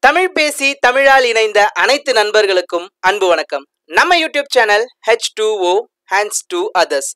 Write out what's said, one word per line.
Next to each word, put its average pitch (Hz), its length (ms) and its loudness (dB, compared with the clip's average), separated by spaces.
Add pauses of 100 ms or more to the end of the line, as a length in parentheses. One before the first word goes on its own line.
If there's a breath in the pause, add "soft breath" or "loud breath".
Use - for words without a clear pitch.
தமிழ் 349 260 2
பேசி 285 440 -4 (120)
தமிழால் 269 360 4
இணைந்த 220 440 2
அனைத்து 202 460 0
நண்பர்களுக்கும் 196 760 0 (100)
அன்பு 190 280 0
வணக்கம். 151 400 -2 (180)
நம்ம 302 340 2
YouTube 294 300 -4
சேனல் 220 380 2 (200)
ஹெச் 220 260 0
டூ 214 260 -2
ஓ, 185 260 0 (260)
Hands 202 280 -2 (140)
to 175 60 -4 (200)
Others. 147 360 -2